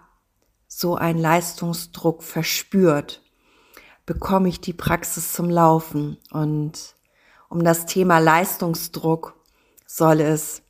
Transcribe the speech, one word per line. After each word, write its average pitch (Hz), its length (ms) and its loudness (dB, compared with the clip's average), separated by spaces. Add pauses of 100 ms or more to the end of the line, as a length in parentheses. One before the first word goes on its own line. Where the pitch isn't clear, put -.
(680)
so - 280 -4
einen 165 240 -2
Leistungsdruck 165 1040 -2
verspürt. - 960 0 (840)
Bekomme 190 420 0
ich 170 100 -4
die - 140 -8
Praxis - 600 -6
zum 175 180 -2
Laufen? 160 640 2 (140)
Und 151 640 -4 (520)
um 170 160 -2
das 165 220 2
Thema 180 320 2
Leistungsdruck 165 1200 0 (460)
soll 160 340 4
es 151 500 -2